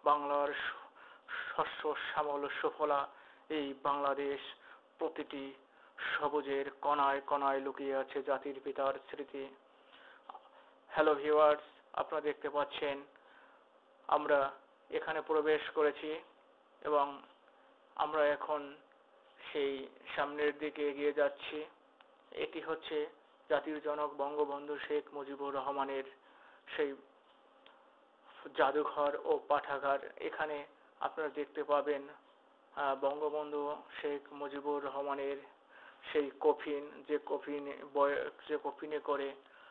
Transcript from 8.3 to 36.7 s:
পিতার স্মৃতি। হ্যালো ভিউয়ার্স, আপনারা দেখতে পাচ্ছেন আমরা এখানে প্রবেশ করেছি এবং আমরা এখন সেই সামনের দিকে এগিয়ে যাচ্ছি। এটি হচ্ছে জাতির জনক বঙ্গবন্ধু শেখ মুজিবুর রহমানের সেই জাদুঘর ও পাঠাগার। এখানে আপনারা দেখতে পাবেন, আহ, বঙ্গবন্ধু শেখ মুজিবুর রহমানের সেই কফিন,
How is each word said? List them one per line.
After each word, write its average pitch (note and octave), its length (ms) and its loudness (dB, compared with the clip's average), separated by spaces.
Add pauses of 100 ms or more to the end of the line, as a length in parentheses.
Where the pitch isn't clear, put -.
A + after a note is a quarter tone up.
পিতার C3+ 300 0
স্মৃতি। C#3 600 -10 (1300)
হ্যালো D#3 280 4
ভিউয়ার্স, D3+ 460 6 (320)
আপনারা - 280 -2
দেখতে D3 280 -2
পাচ্ছেন C#3+ 520 -2 (1080)
আমরা D3 440 4 (380)
এখানে D#3 320 -2
প্রবেশ D3+ 480 4
করেছি D3+ 500 2 (600)
এবং C#3+ 400 2 (720)
আমরা D3+ 300 4
এখন C#3+ 500 0 (760)
সেই C#3 360 -2 (280)
সামনের D3 420 0
দিকে D3 320 -2
এগিয়ে C#3+ 240 0
যাচ্ছি। D3 520 0 (640)
এটি D#3+ 300 -6
হচ্ছে D#3 480 -4 (400)
জাতির D3+ 320 0
জনক D3 360 -2
বঙ্গবন্ধু D3 600 -2
শেখ D3 360 -2
মুজিবুর C#3 400 -6
রহমানের C#3 500 -2 (720)
সেই C#3 200 0 (1600)
জাদুঘর D3 640 2
ও D#3 240 2
পাঠাগার। C#3 520 2 (180)
এখানে D3+ 480 -6 (340)
আপনারা D3+ 300 -4
দেখতে D3 340 -6
পাবেন, C#3+ 440 0 (680)
আহ, C#3 200 0
বঙ্গবন্ধু D3 800 0 (260)
শেখ C#3+ 320 -4
মুজিবুর C#3+ 500 -4
রহমানের C#3 540 -2 (720)
সেই C#3+ 280 2
কফিন, D3 680 0